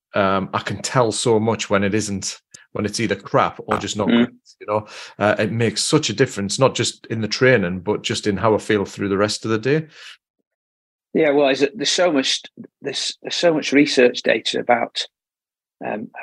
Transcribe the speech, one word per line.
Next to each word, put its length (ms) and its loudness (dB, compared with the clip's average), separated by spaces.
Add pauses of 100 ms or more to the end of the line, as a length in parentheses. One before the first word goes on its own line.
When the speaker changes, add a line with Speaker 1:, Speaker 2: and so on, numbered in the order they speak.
(140)
Speaker 1:
um, 400 0
I 60 -2
can 220 -8
tell 300 0
so 280 2
much 300 -2
when 140 2
it 120 0
isn't, 440 -4 (340)
when 120 -2
it's 140 -4
either 160 0
crap 500 0
or 120 0
just 200 -6
not 100 0
Speaker 2:
Mm. 200 4
Speaker 1:
good, 80 -20 (240)
you 80 -14
know? 200 -2 (300)
Uh, 220 4
it 120 0
makes 320 0
such 260 2
a 40 -4
difference, 460 -2
not 160 4
just 320 -4
in 140 -4
the 60 -2
training, 520 2
but 240 -4
just 240 -4
in 100 0
how 160 2
I 60 2
feel 260 0
through 240 -6
the 80 2
rest 260 -2
of 80 -4
the 60 2
day. 300 -2 (1300)
Speaker 2:
Yeah, 180 4
well, 180 4
is 140 0
it, 120 0
there's 140 -4
so 220 2
much, 300 0 (400)
there's, 400 -8
there's 140 -8
so 180 2
much 200 -2
research 480 4
data 380 -2
about, 460 -2 (800)
um, 240 -8 (140)